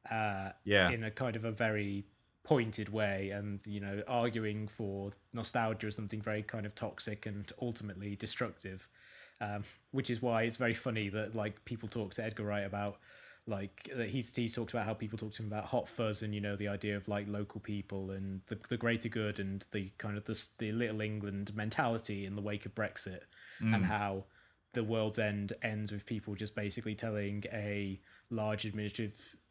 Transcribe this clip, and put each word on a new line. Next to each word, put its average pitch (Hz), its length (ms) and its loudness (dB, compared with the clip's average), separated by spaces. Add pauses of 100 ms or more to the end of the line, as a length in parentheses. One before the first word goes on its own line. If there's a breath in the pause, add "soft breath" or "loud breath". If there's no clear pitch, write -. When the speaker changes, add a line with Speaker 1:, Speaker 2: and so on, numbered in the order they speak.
(120)
Speaker 1:
uh, 101 380 2 (140)
Speaker 2:
Yeah. 98 280 10
Speaker 1:
in 113 120 0
a 110 60 0
kind 117 260 0
of 110 80 -2
a 113 80 2
very 104 540 2 (380)
pointed 110 460 4
way, 98 400 2
and, 101 380 -4
you 101 120 -4
know, 101 280 -2
arguing 110 600 2
for 98 440 -4 (200)
nostalgia 110 560 2
is 104 80 -2
something 107 240 -4
very 107 220 0
kind 104 240 -4
of 104 80 -6
toxic - 540 -4
and 101 240 -6 (100)
ultimately 104 540 -4
destructive, 98 760 -4 (500 loud breath)
um, 104 240 -2 (280)
which 135 180 0
is 120 140 2
why 117 180 6
it's 113 160 2
very 117 160 4
funny 110 340 0
that, 107 280 -2
like, 104 300 -2
people 113 220 -6
talk 104 280 -4
to 113 80 -2
Edgar 110 220 -4
Wright 104 200 2
about, 101 320 -2 (480 loud breath)
like, 101 500 -6
that 117 140 0
he's, 127 260 0
he's 117 180 2
talked 117 180 0
about 113 160 2
how 110 80 0
people 107 240 -4
talk 107 140 -4
to 113 100 -6
him 104 60 -2
about 107 160 -2
Hot 120 220 2
Fuzz 110 360 0
and, 107 100 -2
you 104 80 0
know, 101 140 0
the 101 120 -2
idea 101 300 0
of, 98 100 -6
like, 104 200 0
local 104 340 -4
people 98 480 -4
and 95 380 -4
the, 110 100 -4 (120)
the 120 80 2
greater 117 300 2
good 104 320 0
and 98 320 -2
the 95 280 -2
kind 104 180 -2
of 104 80 -6
the 113 80 -2
s-, - 240 0
the 107 140 0
Little 110 300 2
England 101 540 -2
mentality 107 720 2
in 98 100 -4
the 104 60 -2
wake 104 240 -2
of 101 80 -8
Brexit, 98 480 -2 (380 loud breath)
and 110 240 6
Speaker 2:
Mm. - 0 -
Speaker 1:
how 98 400 2 (500 loud breath)
The 117 100 2
World's 110 360 2
End 104 420 2
ends 107 300 0
with 104 160 -6
people 107 260 -2
just 104 220 -4
basically 104 400 -2
telling 104 480 0 (100)
a 101 460 -2 (320 loud breath)
large 107 340 2
administrative 104 720 -4 (140)